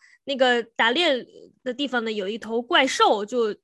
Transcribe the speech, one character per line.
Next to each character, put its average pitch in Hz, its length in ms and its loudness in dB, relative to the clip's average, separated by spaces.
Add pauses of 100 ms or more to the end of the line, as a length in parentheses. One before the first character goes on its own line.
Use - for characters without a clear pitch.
(260)
那 277 100 -4
个 240 280 2 (120)
打 233 160 2
猎 294 340 0 (380)
的 254 100 -6
地 269 140 -6
方 240 180 -2
呢， 226 60 -4
有 208 160 -4
一 220 100 -6
头 226 240 -6
怪 269 260 2
兽 262 380 2
就 220 380 -2